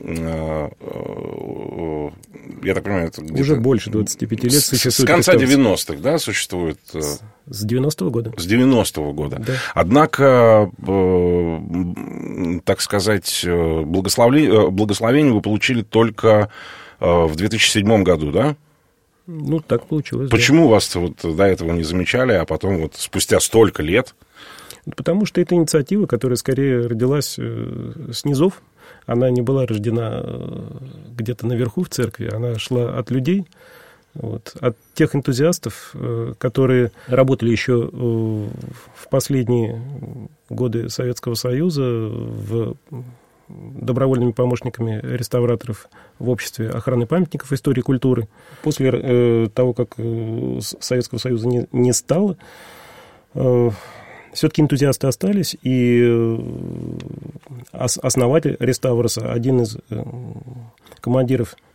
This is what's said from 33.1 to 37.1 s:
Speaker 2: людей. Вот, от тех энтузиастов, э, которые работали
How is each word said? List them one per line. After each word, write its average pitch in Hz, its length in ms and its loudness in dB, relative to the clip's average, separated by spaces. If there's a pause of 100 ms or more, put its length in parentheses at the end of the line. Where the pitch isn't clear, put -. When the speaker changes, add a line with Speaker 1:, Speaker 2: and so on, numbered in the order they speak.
Speaker 2:
людей. 151 340 0 (680)
Вот, 110 440 -10
от 127 160 -2 (200)
тех 156 200 2
энтузиастов, 139 800 -2
э, 120 460 -6
которые 127 520 2 (160)
работали 127 440 4